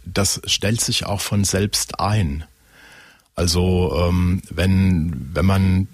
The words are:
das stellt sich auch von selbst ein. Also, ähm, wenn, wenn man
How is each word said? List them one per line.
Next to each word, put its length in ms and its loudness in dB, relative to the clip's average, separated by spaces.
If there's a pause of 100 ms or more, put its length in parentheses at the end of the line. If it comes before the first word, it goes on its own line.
das 400 -2
stellt 360 -2
sich 240 -2
auch 160 -4
von 220 0
selbst 560 -2
ein. 460 0 (920)
Also, 600 0
ähm, 540 2
wenn, 840 0
wenn 120 0
man 480 2